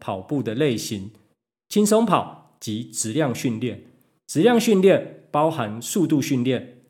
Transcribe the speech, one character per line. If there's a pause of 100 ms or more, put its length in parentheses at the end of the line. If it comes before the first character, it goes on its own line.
跑
步
的
类
型： (580)
轻
松
跑
及
质
量
训
练。 (420)
质
量
训
练
包
含
速
度
训
练、